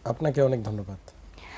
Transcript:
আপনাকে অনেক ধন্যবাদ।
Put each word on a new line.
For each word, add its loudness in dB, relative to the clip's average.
আপনাকে 2
অনেক 4
ধন্যবাদ। -6